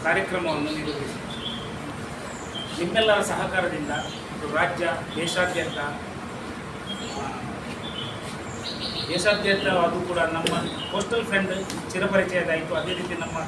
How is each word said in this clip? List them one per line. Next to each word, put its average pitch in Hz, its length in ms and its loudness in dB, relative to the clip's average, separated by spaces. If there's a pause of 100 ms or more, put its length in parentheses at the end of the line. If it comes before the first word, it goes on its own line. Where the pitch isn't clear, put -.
ಕಾರ್ಯಕ್ರಮವನ್ನು 170 580 2
ನಿರ್ವಹಿಸಿದೆ. 151 680 -2 (1500)
ನಿಮ್ಮೆಲ್ಲರ 208 420 6
ಸಹಕಾರದಿಂದ 175 680 2 (480)
ಇದು 151 180 -4
ರಾಜ್ಯ, 170 380 2 (220)
ದೇಶಾದ್ಯಂತ, 170 640 2 (3250)
ದೇಶಾದ್ಯಂತ 196 580 4
ಅದು 175 400 4
ಕೂಡ 175 100 2
ನಮ್ಮ 160 500 2 (240)
ಕೋಸ್ಟಲ್ 208 340 0
ಫ್ರೆಂಡ್ 190 260 2 (400)
ಚಿರಪರಿಚಯದಾಯಿತು. 175 840 2
ಅದೇ 160 180 0
ರೀತಿ 175 200 -4
ನಮ್ಮ 160 340 -4